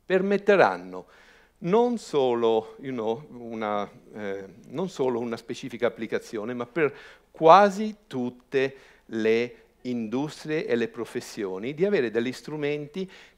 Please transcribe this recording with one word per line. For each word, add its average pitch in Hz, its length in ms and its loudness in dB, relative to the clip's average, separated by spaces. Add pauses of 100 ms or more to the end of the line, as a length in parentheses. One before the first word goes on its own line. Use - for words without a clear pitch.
permetteranno 175 1000 2 (540)
non 233 380 2
solo, 117 840 0
you 135 140 -10
know, 113 380 -6
una, 113 560 -6 (260)
eh, 98 320 -10 (240)
non 160 180 -6
solo 131 320 -2
una 117 160 -6
specifica 117 520 -8
applicazione, 113 680 -6
ma 120 120 -8
per 143 300 -2 (340)
quasi 202 680 8 (100)
tutte 131 680 -4 (320)
le 113 480 0 (260)
industrie 127 840 -4
e 120 100 2
le 117 120 0
professioni, 110 840 -8
di 147 120 0
avere 175 240 0
degli 117 220 -2
strumenti 147 800 -8 (280)